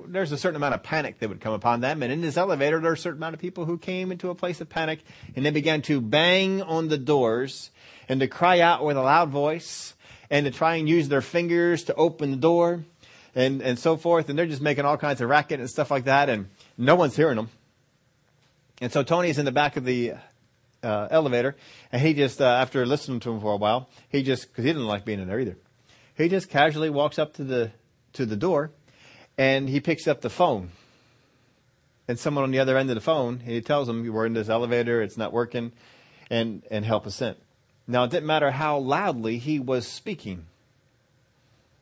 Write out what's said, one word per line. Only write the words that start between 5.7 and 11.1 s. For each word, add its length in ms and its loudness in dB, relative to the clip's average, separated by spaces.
to 160 0
bang 600 4
on 260 -2
the 100 0
doors 760 0
and 140 0
to 60 2
cry 340 4
out 240 4
with 100 0
a 60 0
loud 280 4
voice 640 -4
and 160 2
to 60 -2
try 240 0
and 120 -2
use 220 2
their 120 2